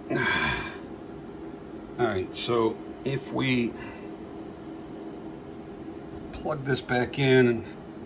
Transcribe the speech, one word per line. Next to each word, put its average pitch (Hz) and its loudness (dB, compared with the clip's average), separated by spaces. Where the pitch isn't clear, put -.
<sighs> - -
All 120 4
right, 98 0
so 113 4
if 139 -2
we 123 4
plug 151 -2
this 131 4
back 123 0
in 131 10
and 113 4